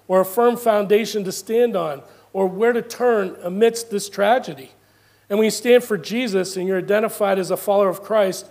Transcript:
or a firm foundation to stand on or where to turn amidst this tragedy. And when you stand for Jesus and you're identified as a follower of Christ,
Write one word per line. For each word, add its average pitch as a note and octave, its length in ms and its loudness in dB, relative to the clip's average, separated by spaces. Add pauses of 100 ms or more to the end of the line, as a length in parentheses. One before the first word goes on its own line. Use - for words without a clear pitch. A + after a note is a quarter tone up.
or F#3 140 4
a F#3 40 2
firm A#3+ 300 2
foundation G#3 680 0
to F#3 60 -4
stand A#3 440 0
on D#3 260 -4 (300)
or F#3+ 160 0
where G3+ 240 0
to A#3 100 0
turn A3+ 640 -2
amidst G#3+ 460 0
this G3+ 200 -6
tragedy. G3 600 -2 (580)
And G3+ 80 0
when A3 80 4
you G#3+ 60 2
stand A#3+ 320 4
for G#3+ 140 -2
Jesus F#3+ 580 -4
and F3+ 100 -4
you're F#3+ 120 0
identified G3+ 600 0
as F3 120 -4
a F3+ 60 0
follower G3+ 320 2
of - 140 -6
Christ, G3+ 480 0